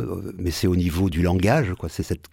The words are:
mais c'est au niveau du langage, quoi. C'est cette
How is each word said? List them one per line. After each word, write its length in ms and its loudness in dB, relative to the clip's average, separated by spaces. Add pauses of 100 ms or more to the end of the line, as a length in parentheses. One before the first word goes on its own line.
(380)
mais 120 -2
c'est 160 0
au 100 4
niveau 340 2
du 120 0
langage, 560 2
quoi. 100 -6
C'est 140 -6
cette 300 -6